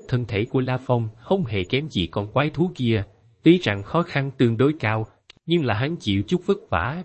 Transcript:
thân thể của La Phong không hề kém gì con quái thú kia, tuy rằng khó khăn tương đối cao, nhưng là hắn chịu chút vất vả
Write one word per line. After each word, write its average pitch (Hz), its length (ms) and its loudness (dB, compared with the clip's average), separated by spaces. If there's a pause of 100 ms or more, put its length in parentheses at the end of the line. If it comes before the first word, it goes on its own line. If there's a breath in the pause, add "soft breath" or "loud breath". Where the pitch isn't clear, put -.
thân 123 180 -2
thể 104 200 -2
của 131 140 -2
La 127 180 -2
Phong 120 400 0
không 185 280 0
hề 110 180 -2
kém 139 260 -2
gì 90 180 0
con 104 240 -4
quái 147 180 0
thú 160 260 -2
kia, 113 280 0 (400)
tuy 170 140 8
rằng 101 260 -2
khó 165 180 -2
khăn 139 360 -2
tương 117 200 2
đối 139 220 2
cao, 110 280 -2 (380)
nhưng 165 200 0
là 113 80 0
hắn 135 220 -2
chịu 101 320 0
chút 180 180 0
vất 202 120 0 (120)
vả 117 360 -2